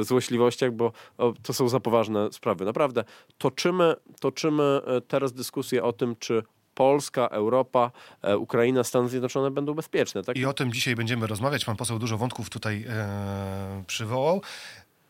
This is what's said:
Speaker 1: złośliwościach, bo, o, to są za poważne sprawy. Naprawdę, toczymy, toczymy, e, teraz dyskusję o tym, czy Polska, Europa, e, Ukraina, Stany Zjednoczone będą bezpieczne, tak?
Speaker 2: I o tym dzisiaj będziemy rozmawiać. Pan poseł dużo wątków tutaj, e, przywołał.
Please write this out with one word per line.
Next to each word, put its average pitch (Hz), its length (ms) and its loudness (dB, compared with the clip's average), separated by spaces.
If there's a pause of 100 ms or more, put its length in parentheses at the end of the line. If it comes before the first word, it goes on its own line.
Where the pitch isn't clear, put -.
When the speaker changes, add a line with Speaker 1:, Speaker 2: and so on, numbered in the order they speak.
Speaker 1:
złośliwościach, 120 720 2
bo, 113 200 0 (260)
o, 117 140 2 (100)
to 143 100 -6
są 127 160 2
za 127 120 2
poważne 110 520 2
sprawy. 95 320 -2
Naprawdę, 120 400 0 (340)
toczymy, 180 560 2 (260)
toczymy, 151 420 0
e, 139 380 2
teraz 135 320 -2
dyskusję 127 520 -2
o 117 80 2
tym, 120 240 -2
czy 113 260 -2 (320)
Polska, 135 520 2
Europa, 120 640 2 (320)
e, 101 160 2
Ukraina, 120 460 2
Stany 123 240 2
Zjednoczone 127 420 -2
będą 143 240 -4
bezpieczne, 151 480 -2
tak? 123 140 -4
Speaker 2:
I 127 100 0
o 139 60 0
tym 127 200 -2
dzisiaj 123 220 0
będziemy 113 320 -2
rozmawiać. 120 380 -2
Pan 110 120 -2
poseł 117 220 -4
dużo 113 200 -2
wątków 117 320 -4
tutaj, 110 380 -6
e, 98 960 -6
przywołał. 131 560 -2 (680)